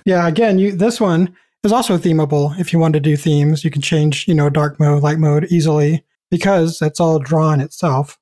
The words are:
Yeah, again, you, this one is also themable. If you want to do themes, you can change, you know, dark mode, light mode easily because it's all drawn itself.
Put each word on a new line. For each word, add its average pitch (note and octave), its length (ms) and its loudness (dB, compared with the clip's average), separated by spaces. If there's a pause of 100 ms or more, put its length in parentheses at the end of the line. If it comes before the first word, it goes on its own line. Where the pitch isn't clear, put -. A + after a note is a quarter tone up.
Yeah, F3 220 2
again, F#3+ 320 0
you, G3+ 140 0
this A3 280 -2
one F3+ 340 0 (280)
is G3+ 80 0
also A3 260 0
themable. D3+ 640 -2
If E3+ 140 -4
you E3+ 60 2
want D#3+ 140 2
to D#3 60 0
do D3 180 0
themes, D3 460 0
you D3+ 80 -2
can C#3+ 100 -4
change, D3+ 460 -2
you E3+ 80 2
know, D3 140 2
dark D3 300 -2
mode, D3 240 2
light D3+ 160 0
mode D3+ 300 2
easily D#3 540 2 (280)
because E3+ 500 0
it's D3+ 180 -4
all D#3+ 200 2
drawn D#3 420 0
itself. C#3+ 600 -4